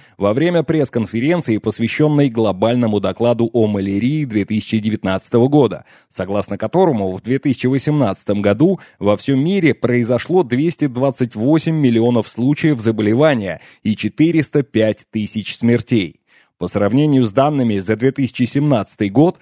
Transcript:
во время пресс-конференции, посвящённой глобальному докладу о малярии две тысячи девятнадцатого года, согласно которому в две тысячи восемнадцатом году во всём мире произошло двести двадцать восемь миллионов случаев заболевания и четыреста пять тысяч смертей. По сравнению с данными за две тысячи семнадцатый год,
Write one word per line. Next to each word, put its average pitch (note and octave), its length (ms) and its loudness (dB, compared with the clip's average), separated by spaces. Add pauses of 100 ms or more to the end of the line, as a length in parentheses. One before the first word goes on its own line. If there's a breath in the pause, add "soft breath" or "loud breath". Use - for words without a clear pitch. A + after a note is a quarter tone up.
(180 soft breath)
во G2+ 160 0
время E3 280 0
пресс-конференции, B2+ 920 -2
посвящённой C#3+ 720 0
глобальному A2 720 0
докладу A2+ 520 0
о A2+ 140 2
малярии G#2 600 -2
две G#2+ 180 -2
тысячи A2 340 -2
девятнадцатого G#2+ 720 0
года, C3+ 380 2 (240 soft breath)
согласно G2 480 -6
которому A2 540 0
в F#2 100 -10
две B2+ 160 -2
тысячи C3+ 280 -2
восемнадцатом B2+ 760 -2
году B2 360 2 (200 loud breath)
во G2+ 180 0
всём C3+ 260 0
мире E3+ 300 2
произошло A#2+ 720 0
двести C#3+ 440 -2
двадцать B2+ 460 -2
восемь D3+ 400 0
миллионов A#2+ 540 2
случаев C#3+ 520 0
заболевания A2 800 0 (220 loud breath)
и G#2+ 140 0
четыреста D3+ 680 0
пять A2 480 -2
тысяч G#2+ 460 -6
смертей. A#2 640 0 (380 soft breath)
По F2+ 100 -6
сравнению B2+ 560 2
с G2+ 100 -4
данными C3 460 0
за G2 160 -2
две B2+ 160 0
тысячи B2+ 320 -2
семнадцатый C3+ 680 -2
год, D3 320 2